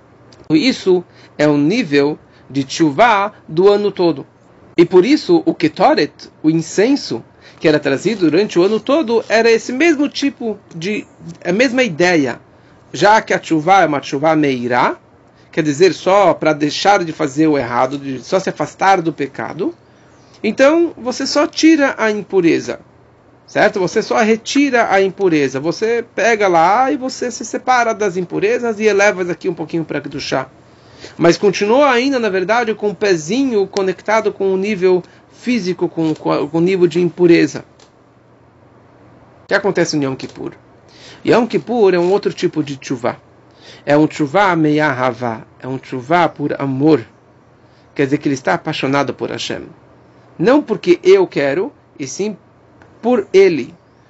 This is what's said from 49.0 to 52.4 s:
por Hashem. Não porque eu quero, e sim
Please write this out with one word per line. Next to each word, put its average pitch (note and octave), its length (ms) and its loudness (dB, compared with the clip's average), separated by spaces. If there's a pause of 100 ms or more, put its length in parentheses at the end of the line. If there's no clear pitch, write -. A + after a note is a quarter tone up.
por A2+ 180 -8
Hashem. A2+ 320 -10 (720)
Não B3 240 2
porque F3+ 420 0
eu F#3+ 240 6
quero, D#3+ 440 -2 (260)
e C#3 100 -10
sim G3 300 -8 (640)